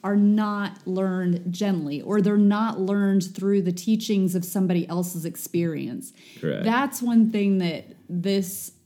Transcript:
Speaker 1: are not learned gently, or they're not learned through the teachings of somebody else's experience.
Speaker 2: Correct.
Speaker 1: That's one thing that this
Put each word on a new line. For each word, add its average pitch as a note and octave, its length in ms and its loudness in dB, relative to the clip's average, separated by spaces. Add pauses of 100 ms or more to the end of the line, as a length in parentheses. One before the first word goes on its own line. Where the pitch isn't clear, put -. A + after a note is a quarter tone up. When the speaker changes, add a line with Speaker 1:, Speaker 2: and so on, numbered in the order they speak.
Speaker 1:
are G3+ 140 2
not G#3 680 2
learned F#3 640 0
gently, E3+ 520 -2
or G#3 200 0
they're G#3 140 2
not G#3 420 2
learned G3 460 2 (100)
through G3 280 2
the F3 100 0
teachings G3 640 0
of F3 80 0
somebody F3+ 460 0
else's F3 340 -4
experience. E3 880 -4 (300)
Speaker 2:
Correct. B1+ 240 -4
Speaker 1:
That's C4+ 360 0
one A#3 300 4
thing G3+ 280 2
that E3+ 260 -2 (240)
this F#3+ 640 -2 (120)